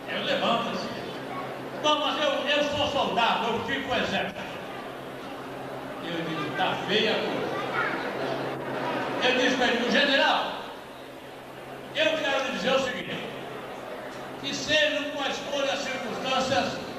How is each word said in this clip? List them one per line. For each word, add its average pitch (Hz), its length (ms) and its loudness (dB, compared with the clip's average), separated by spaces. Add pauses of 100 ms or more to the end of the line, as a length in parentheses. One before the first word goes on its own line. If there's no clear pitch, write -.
Eu 202 140 -2
levanto - 460 2
assim. - 200 -4 (920)
"Não, 294 160 4
mas 294 240 0
eu, 277 100 4 (240)
eu 294 80 4 (120)
sou 269 100 2
soldado, 220 640 2
eu - 160 2
fico 277 240 -2
com 247 60 2
o 220 40 4
exército." 190 420 0 (1600)
Eu 165 200 -2
digo, 156 320 -2
"Tá 185 200 2 (100)
feia 214 240 4
a - 40 4
coisa." - 380 0 (1700)
Eu 254 160 6
disse 269 160 4
pra 247 100 4
ele, 233 240 2
"General, 277 600 4 (1400)
eu 311 220 2
quero 277 260 2
lhe 262 80 -2
dizer 233 220 2
o 269 40 6
seguinte, - 480 -2 (1120)
que 277 140 -4
seja 294 560 4
com 294 100 -4
a 277 80 0
escolha 277 380 0
das 262 140 2
circunstâncias 254 1200 0